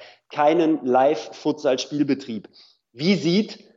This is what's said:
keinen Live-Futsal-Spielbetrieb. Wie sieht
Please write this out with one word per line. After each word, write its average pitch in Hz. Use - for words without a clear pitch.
keinen 156
Live-Futsal-Spielbetrieb. 135
Wie 170
sieht 175